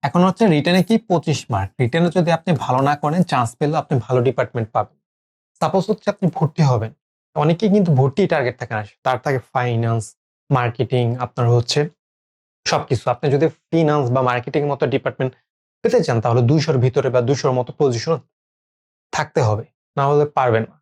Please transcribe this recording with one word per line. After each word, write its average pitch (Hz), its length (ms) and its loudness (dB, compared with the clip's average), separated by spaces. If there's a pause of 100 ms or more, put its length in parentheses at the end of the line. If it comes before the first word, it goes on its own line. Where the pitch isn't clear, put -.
এখন 175 200 2
হচ্ছে 185 240 2
রিটেনে 170 360 2
কি? 220 140 0
পঁচিশ 165 420 -2 (120)
মার্ক। 95 180 -4 (100)
রিটেনে 165 300 0
যদি 170 220 0
আপনি 165 280 -2
ভালো 127 220 -2
না 143 140 0
করেন, 147 280 -2
চান্স 123 320 0
পেলেও 151 220 -2
আপনি 147 220 -2
ভালো 127 220 0
ডিপার্টমেন্ট 120 500 -2
পাবেন। - 260 -4 (640)
সাপোজ 170 280 0
হচ্ছে - 200 -4
আপনি 196 240 -4
ভর্তি - 280 -2
হবেন। 117 300 0 (440)
অনেকেই 165 340 0
কিন্তু 190 220 2
ভর্তি 139 360 2
টার্গেট 127 320 -2
থাকে 120 140 -10
না, 107 100 -4 (200)
তার 127 160 0
থাকে 135 200 -2
ফাইন্যান্স, 117 640 -2 (480)
মার্কেটিং, 123 540 0 (120)
আপনার 123 320 -4
হচ্ছে 120 300 0 (880)
সবকিছু। - 420 -2
আপনি 131 220 -2
যদি 143 160 2 (220)
ফিনান্স 151 420 2
বা 131 100 2
মার্কেটিং 123 400 -2 (100)
মতো 139 160 -2
ডিপার্টমেন্ট 131 460 -4 (480)
পেতে 233 220 2
চান, 127 180 0
তাহলে 120 200 2
দুইশোর 139 360 2
ভিতরে 127 320 0
বা 123 120 0
দুইশোর 131 300 0
মতো 127 260 -4
পজিশন 135 420 0 (920)
থাকতে 151 300 -2
হবে, 107 240 0 (320)
না 139 100 0
হলে 147 180 4
পারবেন 123 440 0
না। - 120 -20